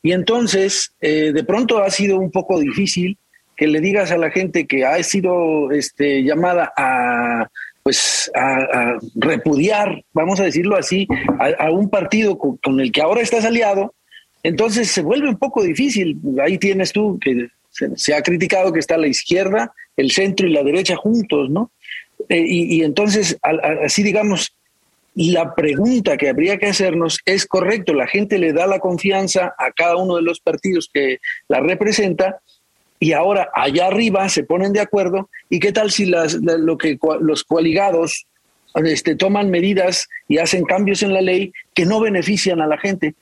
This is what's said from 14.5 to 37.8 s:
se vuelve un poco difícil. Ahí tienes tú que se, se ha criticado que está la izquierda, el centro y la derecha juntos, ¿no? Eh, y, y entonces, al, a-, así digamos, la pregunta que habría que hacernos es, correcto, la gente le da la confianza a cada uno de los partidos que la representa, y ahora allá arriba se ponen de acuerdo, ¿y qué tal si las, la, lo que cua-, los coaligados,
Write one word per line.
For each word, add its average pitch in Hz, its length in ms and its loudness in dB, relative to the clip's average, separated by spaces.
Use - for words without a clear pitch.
se 190 100 0
vuelve 262 260 0
un 226 120 -2
poco 262 240 0
difícil. 180 560 0
Ahí 165 200 0
tienes 190 320 0
tú 208 280 0
que 123 280 -2
se, - 260 -6
se - 160 0
ha 147 80 0
criticado 180 500 0
que 160 100 0
está 165 180 0
la 156 80 2
izquierda, 190 680 0
el 135 140 2
centro 196 360 0
y 165 60 2
la 147 80 2
derecha 180 340 0
juntos, 185 540 0
¿no? 196 220 -2
Eh, 170 160 2
y, 170 300 0
y 160 80 4
entonces, 196 580 0
al, 160 200 0
a-, 151 240 -2
así 196 180 0
digamos, 208 500 0
la 170 380 0
pregunta 170 640 0
que 147 100 0
habría 156 300 0
que 208 80 -2
hacernos 170 580 0
es, 190 220 0
correcto, 185 480 0
la 131 120 2
gente 202 320 -2
le 165 140 2
da 170 160 0
la 190 120 0
confianza 190 800 -2
a - 140 -4
cada 170 240 0
uno 180 220 0
de 170 40 0
los 165 200 -2
partidos 170 520 -2
que 131 260 -2
la 127 140 0
representa, 190 800 0
y 160 140 2
ahora 180 420 2
allá 143 320 2
arriba 196 400 2
se 156 160 0
ponen 190 300 0
de 208 80 2
acuerdo, 190 480 -2
¿y 180 100 0
qué 202 120 2
tal 214 180 0
si 202 160 0
las, 165 300 2
la, 165 220 2
lo 160 200 0
que 151 220 -2
cua-, 156 220 0
los 156 240 0
coaligados, 165 800 0